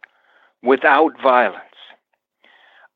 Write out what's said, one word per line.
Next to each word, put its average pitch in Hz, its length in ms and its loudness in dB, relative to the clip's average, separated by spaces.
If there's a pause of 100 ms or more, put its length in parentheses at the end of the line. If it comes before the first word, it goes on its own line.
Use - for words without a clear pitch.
(640)
without 139 580 0
violence. 123 400 0 (1300)